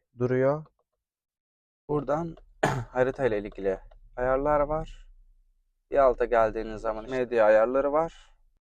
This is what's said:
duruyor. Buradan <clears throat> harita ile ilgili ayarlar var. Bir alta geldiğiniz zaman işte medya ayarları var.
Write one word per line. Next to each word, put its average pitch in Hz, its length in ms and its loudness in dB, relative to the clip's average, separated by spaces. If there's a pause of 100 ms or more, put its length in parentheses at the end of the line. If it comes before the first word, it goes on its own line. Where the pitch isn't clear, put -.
(200)
duruyor. 131 460 0 (1200)
Buradan 147 460 -4 (260)
<clears throat> - 40 2
harita 127 600 -2
ile 107 140 0
ilgili 98 400 -4 (360)
ayarlar 135 440 0
var. 151 480 -4 (840)
Bir 139 60 0
alta 127 280 4
geldiğiniz 110 560 0
zaman 110 240 -6
işte 131 120 -6
medya 117 280 2
ayarları 123 460 4
var. 165 380 -4 (340)